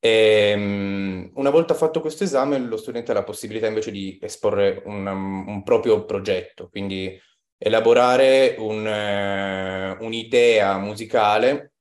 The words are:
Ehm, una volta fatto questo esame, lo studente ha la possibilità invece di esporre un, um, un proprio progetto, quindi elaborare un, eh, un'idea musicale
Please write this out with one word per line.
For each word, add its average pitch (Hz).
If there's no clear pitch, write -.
Ehm, 101
una 139
volta 165
fatto 160
questo 156
esame, 139
lo 117
studente 117
ha 117
la -
possibilità 107
invece 107
di 98
esporre 101
un, 101
um, 98
un 101
proprio 113
progetto, 95
quindi 95
elaborare 123
un, 107
eh, 98
un'idea 113
musicale 107